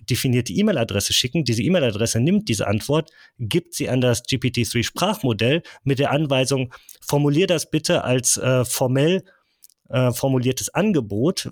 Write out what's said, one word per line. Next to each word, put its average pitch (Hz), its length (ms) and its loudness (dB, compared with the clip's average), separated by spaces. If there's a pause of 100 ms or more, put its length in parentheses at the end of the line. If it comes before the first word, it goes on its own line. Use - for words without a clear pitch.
(100)
definierte 123 420 0
E-Mail-Adresse 127 600 0
schicken. 147 320 0
Diese 120 180 0
E-Mail-Adresse 117 560 0
nimmt 185 300 2
diese 104 180 -2
Antwort, 139 460 -2 (260)
gibt 127 360 -4
sie 127 140 -4
an 127 120 0
das 123 240 2
G - 120 -2
P 123 140 -2
T 120 140 0
three 117 180 -2
Sprachmodell 139 800 0 (220)
mit 135 160 0
der 135 100 0
Anweisung, 131 640 0 (260)
„Formulier 147 460 2
das 175 240 -2
bitte 156 320 0
als, 127 360 0
äh, 127 260 2
formell, 135 580 0 (680)
äh, 127 200 2
formuliertes 127 640 0
Angebot, 147 760 0